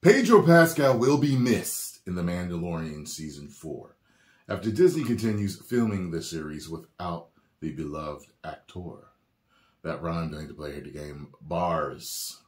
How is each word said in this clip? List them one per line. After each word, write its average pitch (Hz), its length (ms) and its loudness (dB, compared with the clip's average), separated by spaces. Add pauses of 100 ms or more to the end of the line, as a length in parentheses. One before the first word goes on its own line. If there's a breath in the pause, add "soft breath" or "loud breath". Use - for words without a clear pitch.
Pedro 220 420 8
Pascal 160 560 6
will 139 200 4
be 139 180 2
missed - 680 0
in 90 80 -6
The 87 80 -4
Mandalorian 85 840 -6
Season 73 420 -12
four, 71 480 -14 (520 soft breath)
after 101 220 -4
Disney 160 340 4
continues 107 560 -2
filming 104 500 -2
the 82 120 -6
series 76 480 -10
without 85 580 -10 (320)
the 78 120 -8
beloved 76 540 -10 (160)
actor. - 680 -16 (720)
That 80 200 -8
rhymed, 82 320 -6
I 76 60 -12
need 76 80 -12
to 67 60 -16
play 73 180 -12
here 71 100 -12
the 71 80 -14
game. 73 420 -14 (100)
Bars. 80 1040 -4